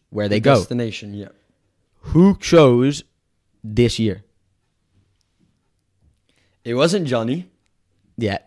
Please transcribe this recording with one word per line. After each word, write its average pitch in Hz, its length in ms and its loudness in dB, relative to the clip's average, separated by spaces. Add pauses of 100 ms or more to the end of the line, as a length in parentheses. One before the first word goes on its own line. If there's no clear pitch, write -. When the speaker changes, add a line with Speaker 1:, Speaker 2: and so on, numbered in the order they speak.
Speaker 1:
where 104 200 -6
they 104 80 0
Speaker 2:
The 110 40 -2 (100)
Speaker 1:
go. 135 40 6
Speaker 2:
destination, 110 600 -6
yeah. 101 140 -16 (800)
Speaker 1:
Who 180 260 4
chose 139 640 2 (600)
this 110 360 0
year? 104 240 -2 (2500)
Speaker 2:
It 120 120 -6
wasn't 160 320 0
Johnny. 123 420 -4 (680)
Speaker 1:
Yeah. 104 300 -4